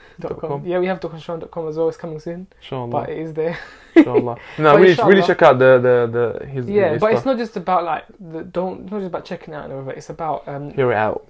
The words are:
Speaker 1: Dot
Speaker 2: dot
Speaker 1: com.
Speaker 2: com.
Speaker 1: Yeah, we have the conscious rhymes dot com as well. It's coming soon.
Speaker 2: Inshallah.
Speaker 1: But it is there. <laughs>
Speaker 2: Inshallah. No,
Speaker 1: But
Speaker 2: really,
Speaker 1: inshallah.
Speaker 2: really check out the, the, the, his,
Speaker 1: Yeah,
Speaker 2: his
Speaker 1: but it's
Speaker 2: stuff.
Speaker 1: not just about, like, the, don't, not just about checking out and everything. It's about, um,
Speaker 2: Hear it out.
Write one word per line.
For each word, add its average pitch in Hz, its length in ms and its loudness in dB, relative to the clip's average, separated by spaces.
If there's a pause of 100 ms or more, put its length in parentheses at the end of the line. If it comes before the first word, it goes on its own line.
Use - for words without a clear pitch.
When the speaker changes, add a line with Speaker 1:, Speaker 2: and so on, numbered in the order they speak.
(180)
Speaker 1:
Dot 165 140 -10
Speaker 2:
dot - 80 -10
Speaker 1:
com. 160 100 -8
Speaker 2:
com. 143 160 -6
Speaker 1:
Yeah, 180 140 -2
we 180 60 0
have 185 140 -4
the 165 80 -8
conscious 156 200 -14
rhymes 170 140 -8
dot - 100 -16
com 160 160 -8
as 151 80 -8
well. 165 100 0
It's 160 100 -2
coming 160 220 -12
soon. 175 300 -12 (120)
Speaker 2:
Inshallah. 127 300 -8
Speaker 1:
But 143 200 -4
it 156 80 -8
is 160 140 -8
there. 160 240 -4 (200)
<laughs> - 180 -20
Speaker 2:
Inshallah. - 440 2 (200)
No, 151 140 6
Speaker 1:
But 151 80 8
Speaker 2:
really, 185 100 8
Speaker 1:
inshallah. 202 180 2
Speaker 2:
really 196 160 6
check 175 180 0
out 135 180 6
the, 131 180 8 (320)
the, 117 300 -2
the, - 60 -12
his, 135 220 -8
Speaker 1:
Yeah, 196 260 2
Speaker 2:
his 156 60 -2
Speaker 1:
but 214 120 2
it's 233 80 2
Speaker 2:
stuff. 247 60 -6
Speaker 1:
not 262 120 0
just 226 180 -8
about, 175 280 0
like, 165 200 -6 (140)
the, 165 240 -12
don't, 185 480 -8
not 208 80 -6
just 190 80 -6
about 170 180 -8
checking 165 300 -12
out 147 120 -12
and 151 80 -12
everything. 135 240 -10
It's 151 120 -16
about, 156 380 -8
um, 143 240 -10
Speaker 2:
Hear 127 180 0
it 107 60 0
out. 107 340 -2